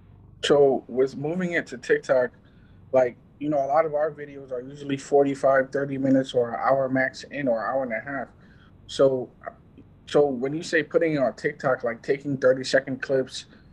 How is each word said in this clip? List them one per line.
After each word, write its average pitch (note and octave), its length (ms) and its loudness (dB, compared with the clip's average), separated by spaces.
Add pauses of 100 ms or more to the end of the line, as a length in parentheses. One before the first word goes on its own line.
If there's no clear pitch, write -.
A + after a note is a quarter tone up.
(440)
So C#3+ 440 4
with C3+ 300 -2
moving E3+ 360 -4
it D#3 140 -2
to B2 120 -14
TikTok, C3+ 500 0 (640)
like, B2+ 260 2 (220)
you D3 100 -6
know, D3+ 80 -2
a C3+ 80 0
lot D#3 220 2
of D3 80 -6
our D3+ 160 -2
videos C#3 400 -16
are B2 100 -6
usually C#3 360 -6
forty-five, C3+ 760 2
thirty C#3 260 -4
minutes C3+ 360 2
or A#2+ 200 2
an - 60 -6
hour C3+ 300 2
max C3 340 -2
in C3+ 240 -6
or A2 180 0
hour C3 180 -2
and A#2+ 100 -6
a - 60 -4
half. C#3 280 -8 (580)
So, C3 460 2 (720)
so D3 220 4
when C3+ 260 -4
you E3 80 -6
say E3 220 0
putting E3 300 0
it D3 40 0
on B2 160 0
TikTok, - 500 -4
like, A#2 200 -6
taking C#3 340 -2
thirty-second C3 640 0
clips - 440 -4 (280)